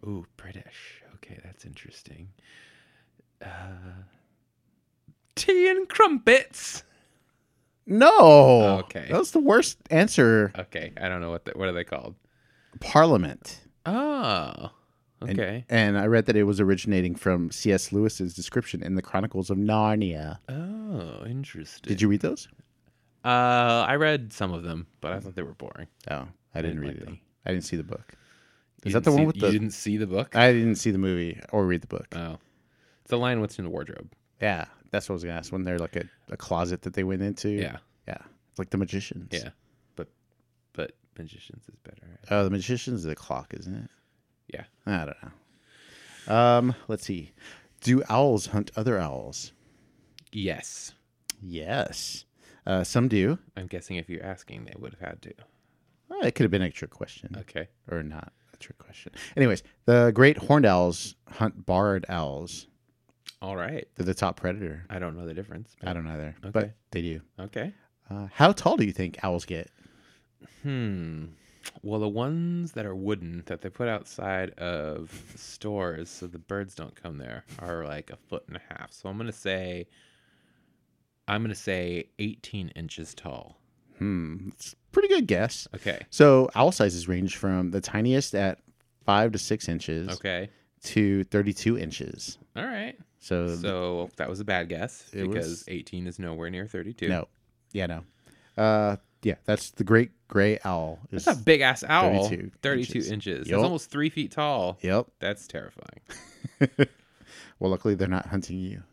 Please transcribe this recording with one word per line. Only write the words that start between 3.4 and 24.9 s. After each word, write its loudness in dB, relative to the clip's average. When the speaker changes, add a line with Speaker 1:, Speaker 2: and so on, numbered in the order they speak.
Speaker 1:
Uh, -16
tea 4
and 0
crumpets. 4
Speaker 2:
No. 12
Speaker 1:
Okay. -12
Speaker 2:
That 2
was -2
the 4
worst 4
answer. 6
Speaker 1:
Okay, -10
I -4
don't -4
know -6
what -8
the, -10
what -4
are -2
they -4
called? -10
Speaker 2:
Parliament. 2
Speaker 1:
Oh, -4
Speaker 2:
And, -2
Speaker 1:
okay. -4
Speaker 2:
and 4
I 2
read 4
that 4
it 6
was 2
originating 2
from 0
C 0
S 0
Lewis's 0
description -6
in -4
the -2
Chronicles -4
of 0
Narnia. 0
Speaker 1:
Oh, -10
interesting. -12
Speaker 2:
Did -2
you 6
read 4
those? -4
Speaker 1:
Uh, 4
I 2
read 0
some -4
of -6
them, -6